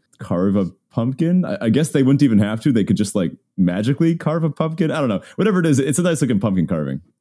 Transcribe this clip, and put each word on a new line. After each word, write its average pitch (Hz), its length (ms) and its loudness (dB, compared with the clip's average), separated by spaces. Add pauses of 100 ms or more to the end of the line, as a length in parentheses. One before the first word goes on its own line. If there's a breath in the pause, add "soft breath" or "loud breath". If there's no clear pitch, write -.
(180)
carve 98 380 -2
a 98 100 0 (240)
pumpkin. 165 560 0
I, - 200 -6
I 113 40 2
guess 135 220 2
they 143 100 2
wouldn't 131 220 4
even 113 160 4
have 107 220 0
to. 147 100 0
They 113 120 2
could 92 140 0
just, 104 160 -2
like, 90 180 0 (260)
magically 110 580 0
carve 160 280 -2
a 160 60 0
pumpkin. 160 400 -2
I 156 100 -4
don't 139 100 0
know. 98 120 -2 (140 loud breath)
Whatever 196 240 2
it 165 80 0
is, 143 100 4
it's 139 220 0
a - 20 -2
nice 170 200 0
looking 117 180 0
pumpkin 95 260 0
carving. 73 360 -4 (200)